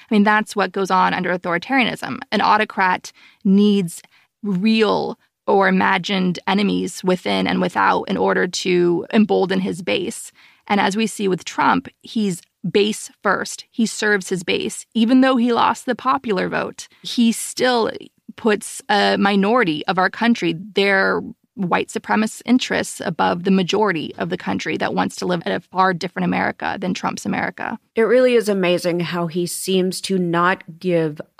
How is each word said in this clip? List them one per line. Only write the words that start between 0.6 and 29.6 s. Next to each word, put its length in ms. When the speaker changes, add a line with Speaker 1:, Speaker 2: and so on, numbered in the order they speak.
Speaker 1:
goes 180
on 240
under 220
authoritarianism. 800
An 80
autocrat 720
needs 580
real 720
or 220
imagined 800
enemies 560
within 420
and 140
without 440
in 120
order 320
to 640
embolden 480
his 200
base. 520
And 140
as 160
we 100
see 220
with 160
Trump, 440
he's 400
base 400
first. 480
He 140
serves 420
his 160
base. 500
Even 260
though 140
he 180
lost 320
the 120
popular 520
vote, 380
he 300
still 580
puts 520
a 300
minority 680
of 120
our 100
country, 460
their 640
white 340
supremacist 580
interests, 580
above 380
the 80
majority 640
of 140
the 80
country 380
that 180
wants 220
to 100
live 180
at 80
a 80
far 320
different 320
America 560
than 140
Trump's 320
America. 540
Speaker 2:
It 60
really 340
is 120
amazing 520
how 260
he 180
seems 580